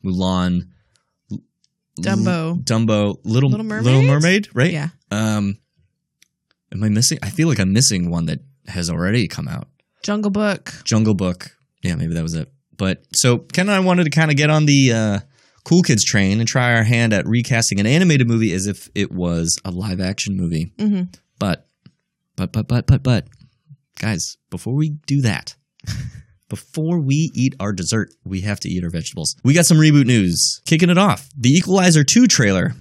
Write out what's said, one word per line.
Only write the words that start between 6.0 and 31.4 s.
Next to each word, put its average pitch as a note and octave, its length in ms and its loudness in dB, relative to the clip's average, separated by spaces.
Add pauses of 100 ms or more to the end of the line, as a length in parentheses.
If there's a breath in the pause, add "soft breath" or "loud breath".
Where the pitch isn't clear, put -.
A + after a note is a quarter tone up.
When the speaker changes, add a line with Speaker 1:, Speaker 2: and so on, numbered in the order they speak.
Speaker 1:
am G2 100 -6
I A2 60 0
missing? A2+ 340 0
I G2 80 -8
feel D#3+ 180 0
like C3 100 0
I'm F#2+ 140 0
missing G2 380 0
one E2 160 -4
that D#2+ 140 -6 (280)
has F2 220 -6
already F#2 380 -2
come C#2+ 200 -10
out. D2 200 -12 (340)
Speaker 2:
Jungle G#3 280 -4
Book. G3+ 420 -4 (120)
Speaker 1:
Jungle A2 300 0
Book. F2+ 360 -6 (320)
Yeah, F2+ 140 -4
maybe E2 180 -4
that E2 80 -4
was E2 120 -6
it. D#2 160 -8 (260)
But F#2+ 280 -4 (100)
so A#2+ 240 2
Ken - 300 -4
and G#3 60 2
I F#3+ 60 2
wanted F3+ 240 2
to D#3 60 -2
kinda D#3 240 2
get D3 160 2
on D#3 160 4
the, C#3 260 4
uh, G#2+ 260 0 (460 soft breath)
Cool F3 180 4
Kids A#2 220 2
train G2+ 360 0
and A2 80 -2
try B2 240 0
our A2+ 120 2
hand A#2 280 2
at F#2+ 140 0
recasting A2+ 540 0
an G2+ 60 0
animated D3 400 4
movie A2+ 280 0
as F#2 120 -4
if - 280 -8
it G2+ 180 -4
was E2+ 500 -2
a F#2+ 80 -10
live F#2 300 -6
action G2 340 -6
movie. E2+ 440 -4
Speaker 2:
Mm-hmm. G#3 240 -2 (360)
Speaker 1:
But, - 280 -4 (680)
but, F#2 160 -8
but, A2 160 -4
but, A#2+ 200 -2
but, C3+ 160 4
but, B2 240 0 (720)
guys, G2+ 400 -6 (100)
before G#2 260 -8
we D3+ 220 -2 (100)
do C#3+ 140 -2
that, G#2+ 360 -4 (300)
<laughs> - 600 -14
before D#3+ 560 -6
we C#3+ 300 -2
eat B2 260 -2
our G2+ 140 -4
dessert, F#2+ 340 -4 (160)
we F#2 160 -8
have G2+ 200 -6
to - 100 -8
eat F2+ 120 -4
our E2+ 80 -6
vegetables. E2 540 -8
We B2+ 80 4
got E3+ 140 4
some F3 100 4
reboot D3+ 300 6
news. G2 580 0
Kicking E3 240 2
it F3 100 4
off, G3 300 0 (100)
The B2 120 2